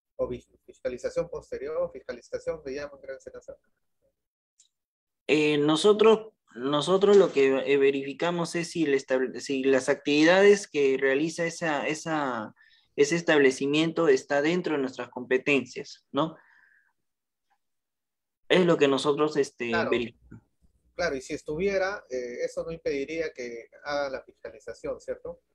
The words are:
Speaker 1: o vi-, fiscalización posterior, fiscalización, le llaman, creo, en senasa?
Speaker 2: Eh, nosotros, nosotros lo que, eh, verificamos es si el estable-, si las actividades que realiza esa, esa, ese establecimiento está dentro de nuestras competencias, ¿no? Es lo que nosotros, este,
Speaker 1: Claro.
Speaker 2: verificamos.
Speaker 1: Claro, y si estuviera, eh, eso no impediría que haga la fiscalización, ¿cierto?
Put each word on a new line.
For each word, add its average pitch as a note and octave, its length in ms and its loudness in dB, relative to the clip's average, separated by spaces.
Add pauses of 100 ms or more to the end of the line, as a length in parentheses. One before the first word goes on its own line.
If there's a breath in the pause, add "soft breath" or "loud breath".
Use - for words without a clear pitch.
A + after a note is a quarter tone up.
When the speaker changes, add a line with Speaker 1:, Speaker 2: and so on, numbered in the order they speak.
(160)
Speaker 1:
o - 100 -4
vi-, - 180 -10 (200)
fiscalización C3 640 -8
posterior, D3+ 640 -8
fiscalización, B2+ 720 -10
le C3 100 -10
llaman, C#3+ 260 -12
creo, C3+ 140 -14
en C3 60 -18
senasa? - 360 -20 (1700)
Speaker 2:
Eh, D3+ 320 2
nosotros, G#3 720 4 (220)
nosotros D3+ 640 2
lo F3+ 160 6
que, C3+ 160 4 (180)
eh, C#3 100 4
verificamos C#3 800 0
es E3+ 160 -4
si E3 140 -2
el C#3 100 2
estable-, C3 460 -2
si C3 240 -4
las C3 240 2
actividades E3+ 800 4
que C3+ 300 2
realiza C#3+ 460 -2
esa, D#3 420 -4
esa, C#3+ 680 -6 (400 soft breath)
ese C#3+ 220 2
establecimiento D3+ 920 2
está C#3 320 2
dentro E3+ 340 0
de C#3+ 60 -2
nuestras C3 300 -8
competencias, B2+ 1040 -4
¿no? D#3 240 -4 (2000 soft breath)
Es F3 160 4
lo E3 120 2
que D3 120 4
nosotros, D3 480 0
este, B2+ 340 -4
Speaker 1:
Claro. A#2 200 -2
Speaker 2:
verificamos. A#2+ 540 -6 (500)
Speaker 1:
Claro, D#3+ 220 -4
y C3 40 -10
si D3+ 140 -10
estuviera, F#3+ 760 -6
eh, B2 360 -8
eso E3+ 200 -8
no E3 80 -10
impediría D#3 600 -6
que A#2 340 -12 (160)
haga C#3+ 240 -4
la C3+ 140 -10
fiscalización, A2+ 800 -14
¿cierto? D#3 420 -14 (120)